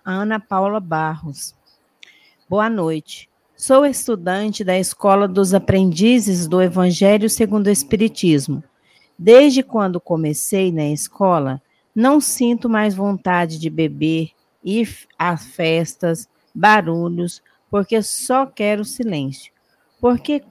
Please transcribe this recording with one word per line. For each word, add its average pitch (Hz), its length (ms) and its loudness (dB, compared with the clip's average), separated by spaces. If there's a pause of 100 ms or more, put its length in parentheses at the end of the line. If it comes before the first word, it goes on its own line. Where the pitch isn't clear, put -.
Ana 208 340 -4
Paula 196 400 -4
Barros. 160 760 -8 (920)
Boa 208 220 -2
noite. 160 580 -6 (280)
Sou 269 280 4
estudante 208 800 -4
da 185 140 0
Escola 196 500 0
dos 190 280 2
Aprendizes 190 920 2
do 180 140 2
Evangelho 185 720 2
segundo 208 340 0
o 208 60 2
Espiritismo. 170 920 0 (540)
Desde 254 460 8
quando 190 360 -4
comecei 170 720 -2
na 156 140 -2
escola, 147 760 -2 (360)
não 269 260 4
sinto 240 480 -2
mais 214 240 0
vontade 180 680 -2
de 160 100 -6
beber, 156 600 -2 (320)
ir 208 440 -4 (100)
a 170 180 -2
festas, 165 960 -4 (240)
barulhos, 175 880 0 (280)
porque 202 320 -2
só 254 440 -4
quero 208 380 -4
silêncio. 156 680 -8 (480)
Porque 247 520 -2